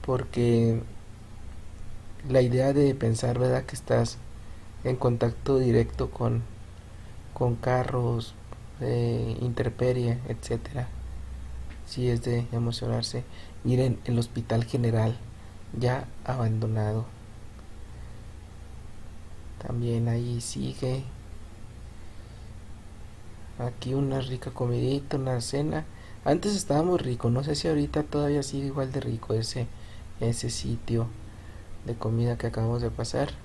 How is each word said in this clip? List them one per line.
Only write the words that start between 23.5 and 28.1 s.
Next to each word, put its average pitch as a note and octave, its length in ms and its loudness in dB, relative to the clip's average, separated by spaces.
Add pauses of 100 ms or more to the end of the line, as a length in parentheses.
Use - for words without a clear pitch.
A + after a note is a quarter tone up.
Aquí B2 340 -2
una C3+ 260 2
rica B2+ 300 -4
comidita, B2 680 0
una C3 240 0
cena. D3+ 440 0 (400)
Antes F3+ 320 4
estaba D3+ 260 4
muy F3+ 160 4
rico, B2 320 2
no B2+ 140 4
sé D3+ 100 0
si D3 140 0
ahorita D3 340 2
todavía D3 400 2